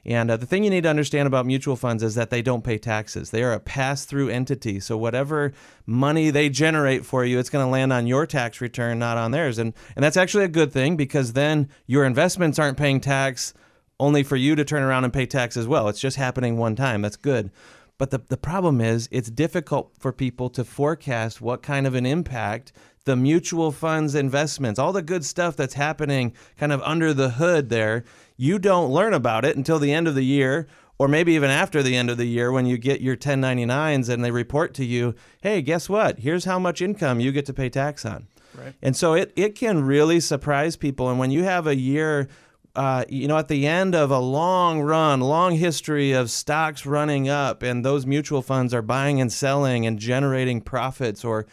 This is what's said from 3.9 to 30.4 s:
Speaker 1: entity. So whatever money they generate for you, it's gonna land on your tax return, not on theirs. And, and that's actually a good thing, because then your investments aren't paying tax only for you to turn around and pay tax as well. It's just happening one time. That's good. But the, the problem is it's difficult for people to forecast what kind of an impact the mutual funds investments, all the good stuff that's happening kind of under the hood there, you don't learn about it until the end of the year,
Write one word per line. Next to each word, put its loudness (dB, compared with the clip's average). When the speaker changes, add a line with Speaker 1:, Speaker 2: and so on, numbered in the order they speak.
Speaker 1:
entity. -4
So -6
whatever -2
money 2
they 2
generate 2
for 0
you, 2
it's -2
gonna 0
land 2
on 0
your 2
tax -4
return, -4
not -2
on -2
theirs. -2
And, -2
and 0
that's 2
actually 4
a 2
good 2
thing, 2
because 0
then 2
your 4
investments 2
aren't 0
paying 2
tax -2
only 4
for -2
you 2
to 0
turn -2
around 2
and 0
pay -2
tax -4
as -2
well. 2
It's -4
just -2
happening -2
one 0
time. 0
That's -4
good. -2
But -2
the, -4
the -4
problem 0
is 0
it's -4
difficult -2
for -4
people -6
to -6
forecast -4
what -4
kind -2
of 0
an 0
impact -4
the 0
mutual 2
funds -2
investments, -2
all 0
the -2
good -4
stuff -2
that's -4
happening -2
kind 0
of 0
under 0
the 2
hood 2
there, 0
you 2
don't 2
learn 2
about 2
it 2
until 0
the 2
end 2
of 0
the 2
year, 2